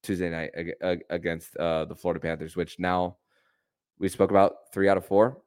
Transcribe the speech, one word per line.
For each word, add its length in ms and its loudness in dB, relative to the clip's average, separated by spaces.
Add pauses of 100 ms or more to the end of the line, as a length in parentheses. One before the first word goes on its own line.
Tuesday 260 -4
night 260 -6
ag-, 260 -8
ag-, 280 -2
against, 460 -6
uh, 300 -2
the 100 -14
Florida 240 -4
Panthers, 380 -6
which 200 -6
now 380 0 (840)
we 120 -2
spoke 220 2
about 420 2
three 160 2
out 80 4
of 80 -4
four 420 2